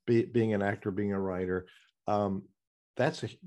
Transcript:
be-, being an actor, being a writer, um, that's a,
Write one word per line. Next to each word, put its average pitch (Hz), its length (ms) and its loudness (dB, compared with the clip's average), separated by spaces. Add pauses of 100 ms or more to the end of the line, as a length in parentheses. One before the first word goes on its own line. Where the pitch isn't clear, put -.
be-, 117 200 4
being 113 280 0
an 101 100 2
actor, 101 280 -2
being 101 220 -2
a 98 80 -2
writer, 92 480 -2 (400)
um, 101 340 0 (540)
that's 151 260 0
a, 107 60 -4 (180)